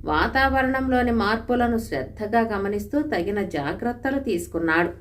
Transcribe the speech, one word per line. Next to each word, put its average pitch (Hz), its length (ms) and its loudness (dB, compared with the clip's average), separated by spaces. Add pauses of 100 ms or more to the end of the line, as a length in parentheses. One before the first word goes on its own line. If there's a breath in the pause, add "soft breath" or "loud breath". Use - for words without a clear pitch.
వాతావరణంలోని 262 1040 2
మార్పులను 233 680 2
శ్రద్ధగా 208 600 -2
గమనిస్తూ 208 640 -2
తగిన 202 400 -2
జాగ్రత్తలు 226 760 -2
తీసుకున్నాడు. 170 720 0 (100)